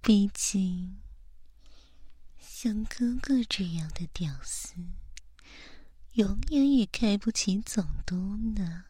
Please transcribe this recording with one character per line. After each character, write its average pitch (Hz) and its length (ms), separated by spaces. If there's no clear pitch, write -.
毕 202 320
竟 185 640
像 214 460
哥 240 320
哥 254 280
这 - 200
样 160 200
的 170 140
屌 147 340
丝， - 320
永 202 240
远 277 200
也 247 160
开 208 300
不 214 140
起 196 300
总 202 260
督 185 320
呢。 202 540